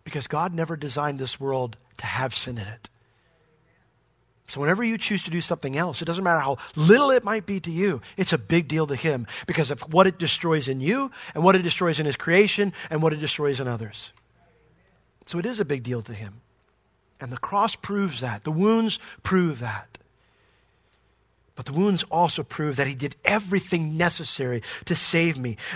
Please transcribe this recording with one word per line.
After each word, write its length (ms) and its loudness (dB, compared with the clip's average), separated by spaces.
Because 240 -8
God 260 -2
never 240 -2
designed 420 -2
this 220 -6
world 360 -2
to 80 -8
have 280 -2
sin 240 -6
in 80 -8
it. 220 -16
So 140 -10
whenever 240 2
you 140 0
choose 240 -2
to 80 -10
do 100 -2
something 380 -4
else, 240 -2
it 20 -6
doesn't 180 -4
matter 180 4
how 180 -2
little 340 8
it 140 6
might 220 -2
be 140 -2
to 100 -8
you, 320 0
it's 160 2
a 40 2
big 300 2
deal 200 0
to 80 -2
him 300 -2
because 240 0
of 100 -6
what 160 8
it 120 0
destroys 500 0
in 120 -2
you 300 0
and 80 0
what 140 8
it 60 4
destroys 360 0
in 60 -2
his 120 0
creation 580 4
and 100 0
what 140 2
it 60 -8
destroys 400 -2
in 60 -4
others. 460 -8
So 140 -6
it 80 -2
is 120 -4
a 60 2
big 180 -2
deal 200 -2
to 100 -12
him. 300 -12
And 140 -10
the 60 -10
cross 360 0
proves 460 -2
that. 240 -6
The 80 -2
wounds 460 4
prove 380 2
that. 360 -8
But 100 -12
the 60 -10
wounds 380 2
also 320 2
prove 340 -4
that 120 2
he 80 -6
did 180 -6
everything 720 2
necessary 640 -2
to 100 0
save 420 2
me, 180 -4